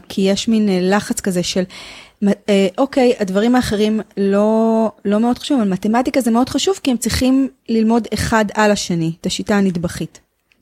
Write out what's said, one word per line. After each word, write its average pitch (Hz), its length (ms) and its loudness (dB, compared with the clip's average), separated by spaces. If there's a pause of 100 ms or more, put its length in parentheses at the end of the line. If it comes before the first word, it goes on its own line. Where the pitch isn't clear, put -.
כי - 120 -4
יש 196 260 0
מין, 214 220 2
אה, 185 120 2
לחץ 202 380 0
כזה 180 240 -2
של, 185 200 -2 (580)
מ-, 202 60 2
אה, 196 400 2 (100)
אוקיי, 254 420 2
הדברים 208 360 0
האחרים 214 440 0 (180)
לא, 220 720 2 (140)
לא 208 140 0
מאוד 240 200 0
חשוב, 285 200 -2
אבל 208 100 0
מתמטיקה 233 520 0
זה 226 100 0
מאוד 240 180 2
חשוב, 370 340 -2
כי 269 80 0
הם 240 60 0
צריכים 262 500 0 (220)
ללמוד 226 440 2
אחד 220 400 0
על 214 180 2
השני, 170 500 -2
את - 40 -6
השיטה 190 300 -4
הנדבכית. 175 640 -2 (420)